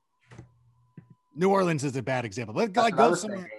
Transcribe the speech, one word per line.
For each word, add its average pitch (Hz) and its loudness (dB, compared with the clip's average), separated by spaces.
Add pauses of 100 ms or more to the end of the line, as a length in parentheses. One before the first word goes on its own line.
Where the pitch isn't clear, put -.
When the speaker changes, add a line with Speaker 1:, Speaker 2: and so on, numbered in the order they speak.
(1400)
Speaker 1:
New 185 2
Orleans 175 2
is 135 -2
a 120 -4
bad 127 -2
example, 107 -8
but, 190 0
Speaker 2:
That's 226 4
Speaker 1:
like, 220 2
Speaker 2:
what 160 2
I - 8
Speaker 1:
go 165 4
Speaker 2:
was 170 0
Speaker 1:
somewhere. 202 -8
Speaker 2:
thinking, - -16